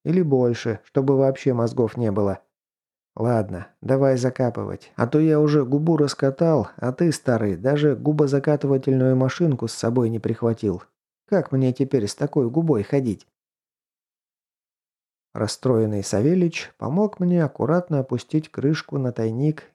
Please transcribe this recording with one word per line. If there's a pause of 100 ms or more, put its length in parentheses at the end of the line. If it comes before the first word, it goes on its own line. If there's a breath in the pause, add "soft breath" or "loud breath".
или
больше,
чтобы
вообще
мозгов
не
было. (760)
«Ладно, (120)
давай
закапывать,
а
то
я
уже
губу
раскатал,
а
ты,
старый,
даже
губозакатывательную
машинку
с
собой
не
прихватил. (460)
Как
мне
теперь
с
такой
губой
ходить?» (2000)
Расстроенный
Савельич
помог
мне
аккуратно
опустить
крышку
на
тайник (100)